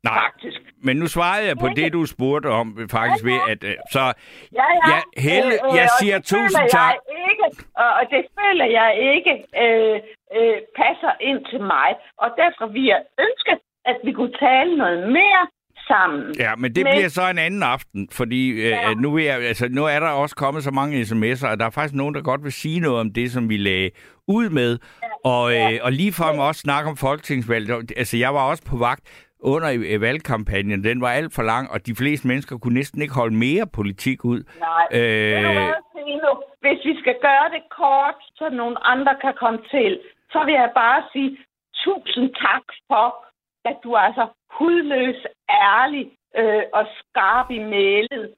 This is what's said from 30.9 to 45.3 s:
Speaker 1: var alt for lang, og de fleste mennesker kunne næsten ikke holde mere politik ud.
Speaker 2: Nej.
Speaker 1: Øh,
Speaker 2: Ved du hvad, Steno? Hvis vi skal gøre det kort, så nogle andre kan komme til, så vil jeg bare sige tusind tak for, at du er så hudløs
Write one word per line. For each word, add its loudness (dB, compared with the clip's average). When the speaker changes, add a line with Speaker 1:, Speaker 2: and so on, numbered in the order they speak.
Speaker 1:
var 0
alt -4
for -4
lang, -2
og -8
de -6
fleste -2
mennesker -4
kunne -2
næsten -2
ikke -6
holde 0
mere 0
politik -4
ud. -2
Speaker 2:
Nej. 0
Speaker 1:
Øh, 2
Speaker 2:
Ved 2
du 2
hvad, 2
Steno? -2
Hvis 0
vi 0
skal 2
gøre 4
det -8
kort, 2
så -6
nogle -4
andre 2
kan -2
komme 0
til, 0
så 0
vil 0
jeg 4
bare 4
sige -4
tusind -2
tak 2
for, 0
at -6
du -8
er 4
så 2
hudløs 2